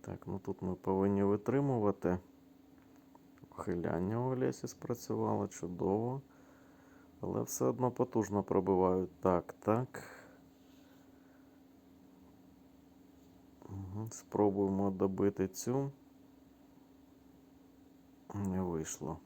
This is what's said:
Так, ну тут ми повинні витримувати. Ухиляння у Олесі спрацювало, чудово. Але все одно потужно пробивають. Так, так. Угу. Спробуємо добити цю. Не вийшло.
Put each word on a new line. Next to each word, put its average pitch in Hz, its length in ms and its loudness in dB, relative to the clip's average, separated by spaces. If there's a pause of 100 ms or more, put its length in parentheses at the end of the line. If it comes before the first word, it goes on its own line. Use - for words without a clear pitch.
Так, 95 220 -10
ну 95 120 -6
тут - 220 -8
ми 92 140 -2
повинні 98 480 2
витримувати. 104 960 2 (1300)
Ухиляння 87 680 -2
у 127 120 -2
Олесі 131 360 -2
спрацювало, 110 800 -2
чудово. 101 760 -2 (1000)
Але 95 200 -2
все 123 240 -2
одно 123 260 2
потужно 104 520 0
пробивають. 92 680 4 (100)
Так, 90 400 2
так. 117 420 0 (3750)
Угу. 98 420 -8
Спробуємо 98 800 2
добити 95 560 2
цю. 139 440 -2 (2500)
Не 95 280 -2
вийшло. 82 640 -4